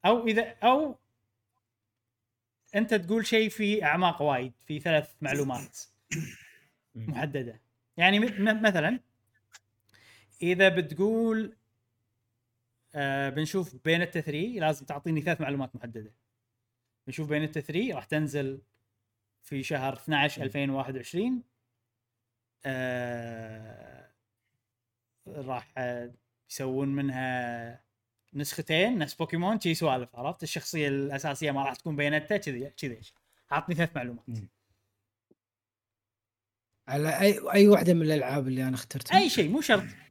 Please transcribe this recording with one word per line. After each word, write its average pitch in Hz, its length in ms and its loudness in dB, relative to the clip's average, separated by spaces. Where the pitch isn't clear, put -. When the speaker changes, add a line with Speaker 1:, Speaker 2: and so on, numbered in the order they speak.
Speaker 1:
أو 233 200 4
إذا، 220 360 2
أو 262 360 4
أنت 226 200 2
تقول 208 320 0
شيء 220 220 4
فيه 208 360 0
أعماق 165 380 2
وايد، 131 300 0
في 151 140 -8
ثلاث 156 300 2
معلومات 135 580 -4
Speaker 2:
مم. 113 160 -8
Speaker 1:
محددة. 123 500 -6
يعني، 190 220 6
م-، 208 240 0
م-، 220 200 2
مثلا، 196 380 2
إذا 185 260 6
بتقول، 202 880 0
آه، 139 340 -2
بنشوف 151 560 -4
بينتا 165 360 0
ثري، 170 380 -6
لازم 156 280 0
تعطيني 151 340 -4
ثلاث 165 200 -2
معلومات 139 360 -4
محددة. 110 360 -14
بنشوف 147 220 -8
بينتا 151 320 -2
ثري 190 320 -4
راح 131 120 -10
تنزل 139 560 -2
في 135 200 -6
شهر 135 300 -2
اثناعش 147 460 0
Speaker 2:
مم. 147 60 -6
Speaker 1:
ألفين 139 260 -2
وواحد 135 260 -4
وعشرين. 226 460 -4
آه... 120 1500 -8
راح، 127 500 -10
آه، 123 360 -6
يسوون 135 380 -2
منها 127 920 -4
نسختين، 160 640 0
نفس 147 160 -4
بوكيمون، 175 460 -2
شي 165 140 0
سوالف، 127 420 -2
عرفت؟ 135 260 -8
الشخصية 156 460 -4
الأساسية 139 640 -2
ما 135 140 -2
راح 135 100 -4
تكون 151 220 -6
بينتا، 151 400 0
كذي، 135 340 -6
كذي. 117 300 -10
عطني 151 240 -2
ثلاث 160 220 -2
معلومات. 120 320 -8
Speaker 2:
مم. 110 200 -10
على 156 320 -2
أي، 202 320 4
أي 202 160 10
واحدة 180 260 8
من 165 80 4
الألعاب 139 460 0
اللي 131 140 -2
أنا 131 120 0
اخترتها؟ - 440 2
Speaker 1:
أي 370 120 6
شيء، 170 200 2
مو 277 100 0
شرط. 208 240 2